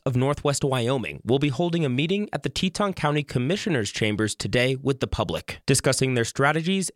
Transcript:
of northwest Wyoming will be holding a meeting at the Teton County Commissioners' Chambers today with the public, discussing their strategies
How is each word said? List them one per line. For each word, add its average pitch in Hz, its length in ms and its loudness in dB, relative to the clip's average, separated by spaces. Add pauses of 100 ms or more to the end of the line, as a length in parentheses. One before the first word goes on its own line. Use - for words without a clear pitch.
of 127 100 2
northwest 139 480 0
Wyoming 120 640 0
will 131 140 4
be 147 100 2
holding 170 340 0
a 139 60 2
meeting 170 420 0
at - 120 -6
the 143 60 -2
Teton 185 440 -2
County 147 300 0
Commissioners' 139 680 -2
Chambers 107 440 0
today 123 400 0
with 135 240 -2
the 117 80 -2
public, 85 580 -4
discussing 131 480 2
their 120 100 2
strategies 160 720 0